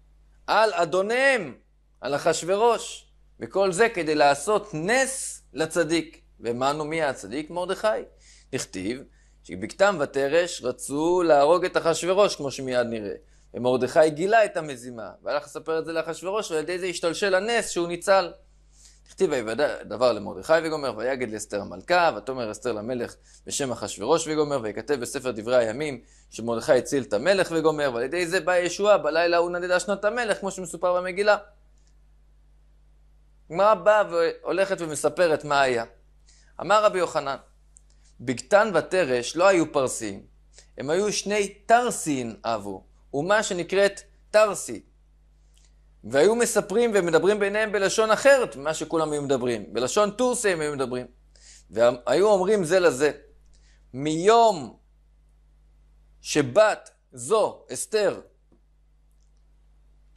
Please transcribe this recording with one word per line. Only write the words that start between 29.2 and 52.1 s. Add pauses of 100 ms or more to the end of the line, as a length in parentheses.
ההוא
נדדה
שנת
המלך,
כמו
שמסופר
במגילה. (2000)
הגמרא
באה
והולכת
ומספרת
מה
היה. (800)
אמר
רבי
יוחנן, (880)
בגתן
ותרש
לא
היו
פרסיים, (520)
הם
היו
שני
תרסין
אבו, (300)
אומה
שנקראת (300)
תרסי. (1200)
והיו
מספרים
ומדברים
ביניהם
בלשון
אחרת
ממה
שכולם
היו
מדברים,
בלשון
תורסי
הם
היו
מדברים. (640)
והיו